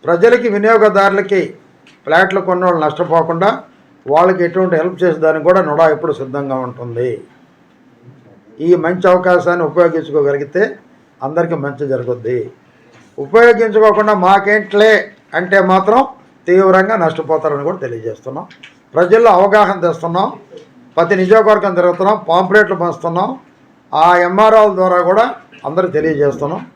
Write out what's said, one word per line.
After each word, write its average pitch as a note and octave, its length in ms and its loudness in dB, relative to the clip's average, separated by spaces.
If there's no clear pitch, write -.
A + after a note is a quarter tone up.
ప్రజలకి, A3+ 440 2
వినియోగదారులకి, G3+ 1040 0
ఫ్లాట్లు F#3 360 0
కొన్న F3+ 240 -2
వాళ్ళు E3+ 220 0
నష్టపోకుండా E3 760 -2
వాళ్ళకి F3 380 2
ఎటువంటి F3 320 -2
హెల్ప్ F3 260 -4
చేసేదానికి D#3 420 0
కూడా F#3 180 2
నుడా D#3 260 2
ఎప్పుడు D3+ 240 -2
సిద్ధంగా C3+ 420 -8
ఉంటుంది. B2 720 -8
ఈ F3 160 2
మంచి F3+ 320 -2
అవకాశాన్ని F3 580 0
ఉపయోగించుకోగలిగితే D3+ 1120 -2
అందరికీ E3 320 -4
మంచి C#3+ 340 -8
జరుగుద్ది. B2 640 -6
ఉపయోగించుకోకుండా G#3+ 960 2
"మాకేంట్లే" G3+ 1000 2
అంటే F3+ 260 0
మాత్రం F#3+ 460 2
తీవ్రంగా F#3+ 500 2
నష్టపోతారని D#3 680 -4
కూడా F3+ 120 -4
తెలియజేస్తున్నాం. B2 680 -12
ప్రజల్లో G#3 360 4
అవగాహన G3 500 2
తెస్తున్నాం, E3+ 520 -4
ప్రతి E3+ 200 0
నియోజకవర్గం G3+ 580 2
తిరుగుతున్నాం, F3+ 540 0
పాంప్లెట్లు F#3 460 2
పంచుతున్నాం, F3 640 -6
ఆ E3+ 220 4
ఎంఆర్ఓల G#3 580 4
ద్వారా F3+ 280 0
కూడా G#3 320 0
అందరూ E3 240 -4
తెలియజేస్తున్నాం. D3+ 880 -4